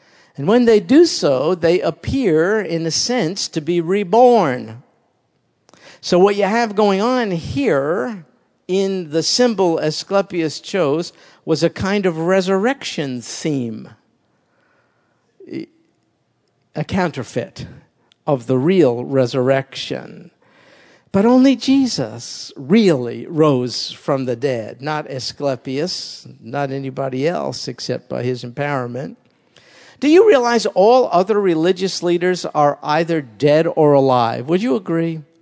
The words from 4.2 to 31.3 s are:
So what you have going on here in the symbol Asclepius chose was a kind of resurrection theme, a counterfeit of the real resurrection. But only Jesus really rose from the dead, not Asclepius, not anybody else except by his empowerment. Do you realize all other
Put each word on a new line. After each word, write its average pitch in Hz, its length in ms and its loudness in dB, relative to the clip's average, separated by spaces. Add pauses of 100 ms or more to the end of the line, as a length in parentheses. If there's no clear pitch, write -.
So - 160 0
what 202 200 4
you 196 80 0
have 214 320 0
going 196 240 2
on 233 320 0
here 175 920 -2 (440)
in 190 420 -2
the 156 140 -2
symbol 190 560 0
Asclepius 165 800 -2
chose 165 520 -2 (320)
was 160 200 0
a 165 60 2
kind 202 360 -2
of 165 120 -2
resurrection 185 1000 -2
theme, 113 680 -6 (3000)
a 151 80 -4
counterfeit - 840 -6 (580)
of 127 220 -2
the 127 120 0
real 135 460 2
resurrection. 135 1300 -2 (800)
But 196 160 2
only 254 300 6
Jesus 165 960 -2
really 135 720 2
rose 143 640 0
from 135 360 -4
the 123 100 -2
dead, 117 440 -6
not 151 300 -6
Asclepius, 135 1160 -8 (100)
not 139 320 -6
anybody 135 560 -6
else 139 400 -6
except 123 420 -10
by 123 140 -6
his 123 220 -6
empowerment. 127 720 -8 (840)
Do 269 80 0
you 370 200 6
realize 240 360 4
all 220 460 4
other 190 300 2